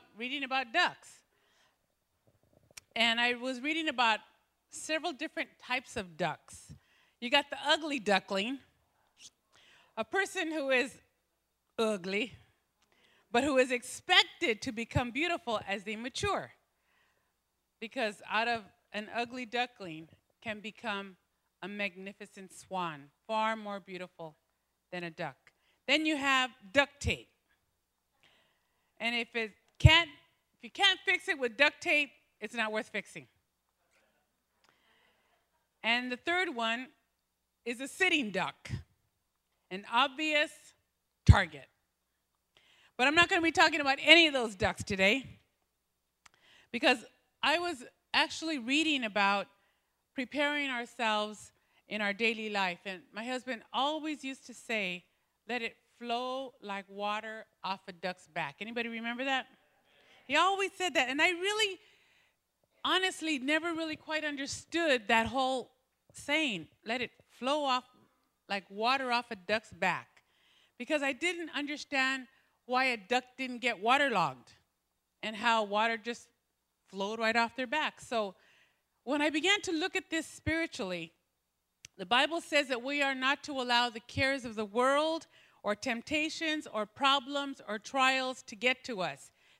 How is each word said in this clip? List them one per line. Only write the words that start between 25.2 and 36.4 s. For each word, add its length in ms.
Then 200
you 100
have 340
duct 280
tape. 280
And 160
if 220
it 160
can't, 320
if 80
you 60
can't 340
fix 240
it 100
with 180
duct 260
tape, 280
it's 140
not 180
worth 160
fixing. 380
And 280
the 60
third 380